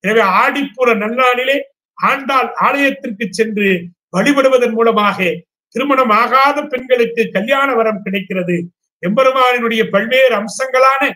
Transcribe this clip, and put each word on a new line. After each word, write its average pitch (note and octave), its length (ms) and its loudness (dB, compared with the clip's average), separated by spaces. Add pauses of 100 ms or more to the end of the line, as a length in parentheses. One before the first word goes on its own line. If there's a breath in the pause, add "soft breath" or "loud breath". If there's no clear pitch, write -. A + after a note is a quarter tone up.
எனவே A3 180 2 (140)
ஆடிப்பூர C4 600 0
நன்னாளிலே B3 600 0 (420)
ஆண்டாள் B3+ 600 0
ஆலயத்திற்கு B3 720 -2
சென்று G#3 380 -2 (440)
வழிபடுவதன் B3+ 640 2
மூலமாக G#3 420 2 (560)
திருமணம் C4 400 0
ஆகாத C4+ 500 2
பெண்களுக்கு A#3+ 680 -2
கல்யாண C4+ 440 0
வரம் A3 280 -2
கிடைக்கிறது. F#3+ 540 -4 (460)
எம்பெருமானினுடைய B3 880 0
பல்வேறு A#3+ 460 2
அம்சங்களான C4 680 0 (140)